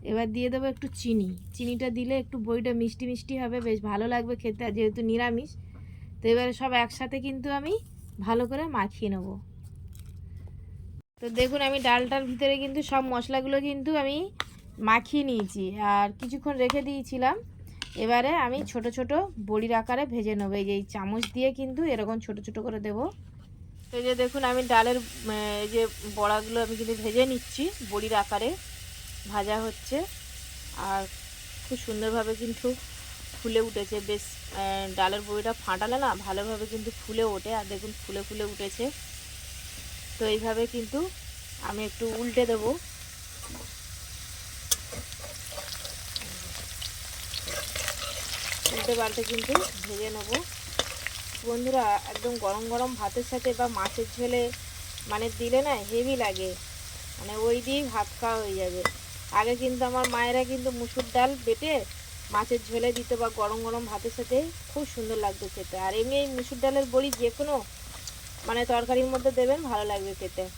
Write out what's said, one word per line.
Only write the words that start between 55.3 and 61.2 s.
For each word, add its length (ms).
দিলে 260
না 100
হেভি 320
লাগে, 340
মানে 240
ওই 220
দিয়েই 280
ভাত 280
খাওয়া 240
হয়ে 180
যাবে। 240
আগে 240
কিন্তু 280
আমার 240
মায়েরা 360
কিন্তু 280
মুসুর 400
ডাল 180